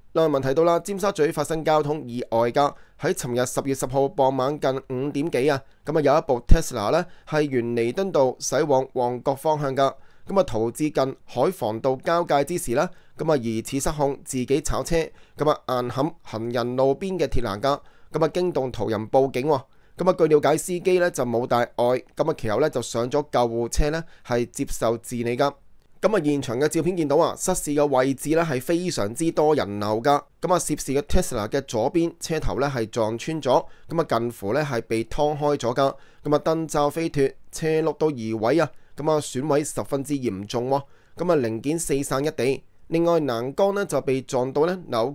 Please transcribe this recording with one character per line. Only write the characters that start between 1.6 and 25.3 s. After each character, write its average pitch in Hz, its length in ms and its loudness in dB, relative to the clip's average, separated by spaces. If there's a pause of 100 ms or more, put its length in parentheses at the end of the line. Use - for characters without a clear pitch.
交 156 180 4
通 147 240 -4
意 117 240 -8
外 117 180 2
㗎， 139 240 2 (240)
喺 156 140 -2
尋 123 320 -2
日 - 20 0
十 - 200 -4
月 135 100 -2
十 143 100 -4
號 135 220 0
傍 135 300 2
晚 139 200 -2
近 135 320 -2
五 135 220 -4
點 143 180 -2
幾 135 220 0
啊， 135 100 0 (240)
咁 156 120 -2
啊， 156 40 2
有 139 160 4
一 165 40 2
部 127 260 0
Tesla 123 460 6
呢， 175 120 2 (220)
係 151 140 0
沿 131 200 0
彌 120 320 0
敦 190 160 -2
道 135 300 2
駛 151 260 0
往 135 280 2
旺 123 280 -2
角 135 140 0
方 156 240 0
向 135 160 -2
㗎， 135 180 2 (320)
咁 190 140 0
啊， 185 40 6
途 117 280 -2
至 151 180 -2
近 135 260 0 (100)
海 147 260 0
防 113 300 -4
道 135 160 0
交 170 260 0
界 147 220 2
之 175 120 -4
時 131 140 -6
呢， 151 180 0 (280)
咁 156 120 -2
啊， 156 60 4
疑 113 260 -2
似 135 200 -6
失 170 100 0
控， 143 320 -2
自 - 220 -8
己 151 160 0
炒 113 200 -2
車， - 140 -2 (420)
咁 147 140 2
啊， 127 300 -2
硬 123 80 -4
撼 131 320 -2
行 113 280 -8
人 123 280 -2
路 135 180 4
邊 190 240 -6
嘅 143 80 0
鐵 - 160 2
欄 104 160 -4
架， 139 200 0 (320)
咁 156 140 0
啊， - 40 4
驚 180 220 0
動 131 200 -2
途 107 180 -4
人 107 200 -2
報 135 200 4
警 127 160 -2
喎。 143 160 2 (360)
咁 175 120 2
啊， 180 40 6
據 175 140 4
了 151 140 6
解， 143 160 2
司 175 220 -6
機 180 180 2
呢 175 140 2
就 139 140 -4
冇 120 200 0
大 120 180 2 (120)
礙， 123 280 2 (120)
咁 151 160 0
啊， 139 40 -4
其 110 140 -4
後 104 100 0
呢 151 100 4
就 131 120 -4
上 117 240 -4
咗 147 240 0
救 135 120 0
護 117 280 0
車 151 220 2
呢， 165 120 -4 (220)
係 120 240 0
接 - 200 -6
受 117 280 0
治 120 200 -10
理 120 200 -2